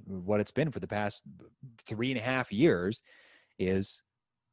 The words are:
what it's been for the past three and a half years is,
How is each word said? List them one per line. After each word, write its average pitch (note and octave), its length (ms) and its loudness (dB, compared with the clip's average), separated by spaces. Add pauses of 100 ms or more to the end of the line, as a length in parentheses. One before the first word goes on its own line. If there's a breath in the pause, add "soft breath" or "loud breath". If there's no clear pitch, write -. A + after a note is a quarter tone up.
what F#2+ 360 0
it's G#2 100 -2
been D3 220 0
for G2 80 -8
the F2+ 80 -8
past G#2 340 -4 (640)
three A#2 240 -2
and B2+ 80 -2
a G#2 60 -4
half B2+ 280 0
years G#2 500 4 (560 soft breath)
is, F#2+ 440 0 (500)